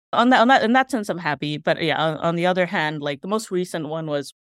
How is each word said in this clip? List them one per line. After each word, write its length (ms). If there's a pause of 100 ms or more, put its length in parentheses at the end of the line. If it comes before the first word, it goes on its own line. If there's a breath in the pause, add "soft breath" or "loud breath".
(120)
on 180
that, 100
on 80
that, 140
in 120
that 160
sense, 180
I'm 100
happy. 400
But 240
yeah, 200
on, 160
on 180
the 100
other 200
hand, 360
like, 200
the 60
most 220
recent 380
one 180
was 260 (140)